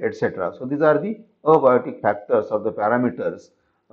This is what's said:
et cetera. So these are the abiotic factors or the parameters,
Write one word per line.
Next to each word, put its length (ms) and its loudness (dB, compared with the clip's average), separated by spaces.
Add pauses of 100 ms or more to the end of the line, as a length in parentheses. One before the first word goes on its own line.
et 120 -2
cetera. 440 -4
So 80 -10
these 160 -4
are 160 4
the 220 -6 (240)
abiotic 580 4
factors 480 0
or 80 -2
the 140 -4
parameters, 800 -2 (420)